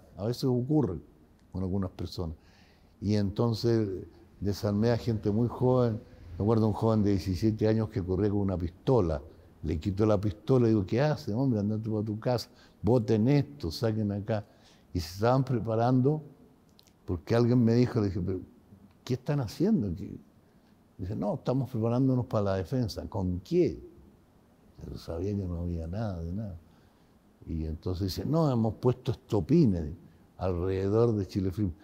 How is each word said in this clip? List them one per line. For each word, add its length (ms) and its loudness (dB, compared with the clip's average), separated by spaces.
A 100 -6
veces 180 -4
ocurre 540 0
con 120 -6
algunas 280 -2
personas. 460 -8
Y 140 0
entonces 760 2
desarmé 520 0
a 80 2
gente 320 -2
muy 180 2
joven. 520 2
Me 80 -2
acuerdo 200 4
de 40 4
un 60 0
joven 280 2
de 80 4
diecisiete 560 0
años 220 2
que 160 -4
corría 260 0
con 100 0
una 180 0
pistola. 640 0
Le 180 -2
quito 240 0
la 160 4
pistola 460 2
y 40 4
digo, 140 4
"¿Qué 160 -2
hace, 320 -2
hombre? 260 0
Andate 300 -2
para 160 -2
tu 160 -6
casa, 300 -2
boten 460 4
esto, 420 0
saquen 420 -2
acá". 320 -4
Y 80 -2
se 140 -10
estaban 280 4
preparando, 800 2
porque 300 -2
alguien 300 4
me 100 6
dijo, 260 2
le 60 2
dije, 140 -2
"¿Pero 200 -4
qué 120 -2
están 260 -4
haciendo?". 500 0
Dice, 1300 -12
"No, 180 -2
estamos 360 -2
preparándonos 560 0
para 180 0
la 120 0
defensa". 520 -4
"¿Con 320 -4
qué?". 420 0
Pero 160 -12
sabía 380 -6
que 100 -2
no 180 -4
había 260 -4
nada 340 -6
de 100 -6
nada. 240 -8
Y 180 -4
entonces 500 -4
dice, 100 -8
"No, 280 2
hemos 220 0
puesto 360 0
estopines 840 2
alrededor 800 0
de 100 -2
Chile 240 -2
Film". 220 -2